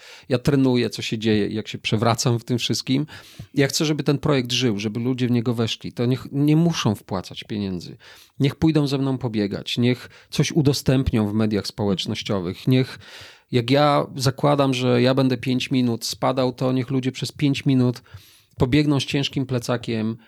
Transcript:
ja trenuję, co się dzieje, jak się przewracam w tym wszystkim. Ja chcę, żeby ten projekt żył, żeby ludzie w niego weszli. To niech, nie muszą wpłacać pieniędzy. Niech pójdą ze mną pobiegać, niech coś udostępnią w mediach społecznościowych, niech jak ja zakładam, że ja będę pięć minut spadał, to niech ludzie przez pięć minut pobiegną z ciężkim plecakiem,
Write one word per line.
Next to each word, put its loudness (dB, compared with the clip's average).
ja 0
trenuję, 2
co -10
się -4
dzieje, 2
jak -6
się -12
przewracam 0
w -10
tym -2
wszystkim. -2
Ja 2
chcę, -2
żeby -2
ten 0
projekt 0
żył, 0
żeby -4
ludzie -2
w 2
niego 0
weszli. -4
To -2
niech, -2
nie 2
muszą 2
wpłacać -10
pieniędzy. -6
Niech 0
pójdą 2
ze -2
mną -2
pobiegać, -2
niech 0
coś 0
udostępnią 2
w -4
mediach 0
społecznościowych, -4
niech 2
jak 2
ja 4
zakładam, 2
że 2
ja 4
będę 2
pięć -4
minut 0
spadał, -2
to -2
niech -2
ludzie -2
przez -8
pięć 0
minut 2
pobiegną 2
z -2
ciężkim -2
plecakiem, -4